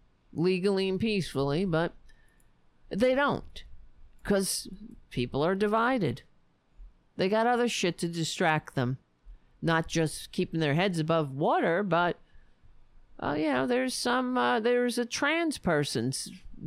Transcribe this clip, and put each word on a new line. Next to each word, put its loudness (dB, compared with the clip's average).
legally 2
and -2
peacefully, 0
but 0
they 2
don't, -2
'cause -2
people -2
are 2
divided. 2
They 2
got 4
other 2
shit 0
to -2
distract 0
them. 0
Not 2
just -2
keeping -2
their 2
heads 2
above 0
water, 2
but, 2
uh, -2
you 0
know, 0
there's 0
some, 0
uh, 2
there's 2
a 0
trans 0
person, 0
s-, -6